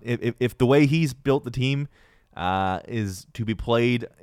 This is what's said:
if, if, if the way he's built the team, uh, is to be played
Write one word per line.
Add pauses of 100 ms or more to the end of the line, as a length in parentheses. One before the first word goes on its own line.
if,
if,
if
the
way
he's
built
the
team, (480)
uh,
is
to
be
played (160)